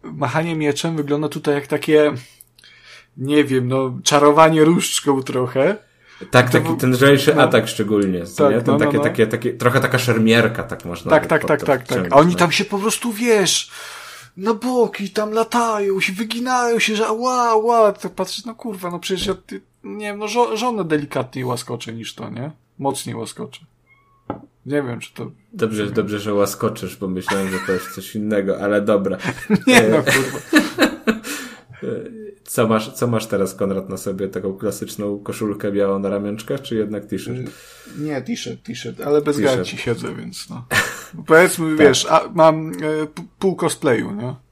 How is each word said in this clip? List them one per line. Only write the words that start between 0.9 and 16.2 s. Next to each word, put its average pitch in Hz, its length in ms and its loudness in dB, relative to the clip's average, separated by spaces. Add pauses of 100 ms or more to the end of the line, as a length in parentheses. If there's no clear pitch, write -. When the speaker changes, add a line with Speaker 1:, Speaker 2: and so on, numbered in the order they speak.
Speaker 1:
wygląda 147 320 -2
tutaj 147 260 -2
jak 143 120 -4
takie, 151 460 2 (1040)
nie 143 260 4
wiem, 131 240 0
no, 131 360 -2
czarowanie 151 640 6
różdżką 143 580 2
trochę. 127 540 0 (540)
Speaker 2:
Tak, 123 140 8
Speaker 1:
To 123 60 -2
Speaker 2:
taki - 140 4
Speaker 1:
był - 120 -2
Speaker 2:
ten 127 140 2
lżejszy 139 440 6
Speaker 1:
no. 147 60 6
Speaker 2:
atak 117 260 4
szczególnie, 101 580 0
co 120 220 -2
Speaker 1:
Tak, 135 80 4
Speaker 2:
nie? 120 60 0
Ten 135 120 2
Speaker 1:
no, 143 60 2
no, 156 60 4
Speaker 2:
takie, 143 120 2
Speaker 1:
no. 143 60 2
Speaker 2:
takie, 110 240 2
takie, 120 260 -4
trochę 123 260 2
taka 131 200 0
szermierka, 113 640 2
tak - 220 -12
można 87 260 -4
Speaker 1:
Tak, 156 120 6
Speaker 2:
by - 60 -10
Speaker 1:
tak, 156 120 2
Speaker 2:
pod 143 60 -8
Speaker 1:
tak, 151 120 2
Speaker 2:
to - 60 -6
Speaker 1:
tak, 135 140 2
tak. 127 80 -14
Speaker 2:
wciągnąć, 92 260 -2
Speaker 1:
A - 20 8
oni 160 160 8
Speaker 2:
no. 175 80 -2
Speaker 1:
tam 175 120 4
się 202 140 0
po 202 140 -4
prostu, 220 340 -4
wiesz, 208 580 2 (680)
na 202 160 -2
boki 220 560 -2
tam 214 240 -4
latają, 220 680 0
się 190 140 -2
wyginają 233 680 0